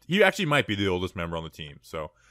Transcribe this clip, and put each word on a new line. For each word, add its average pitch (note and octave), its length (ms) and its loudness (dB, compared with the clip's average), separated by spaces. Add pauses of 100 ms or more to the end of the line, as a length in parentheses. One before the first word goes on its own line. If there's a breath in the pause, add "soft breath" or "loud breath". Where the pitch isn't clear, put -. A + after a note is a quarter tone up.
he F#3+ 140 2
actually F#3+ 240 4
might D3 220 2
be G#2+ 80 -2
the G2 120 0
oldest F2+ 280 0
member E2+ 220 -4
on E2 60 -6
the D#2+ 60 -12
team. D2 320 -16
So, D#2 300 -10 (200 soft breath)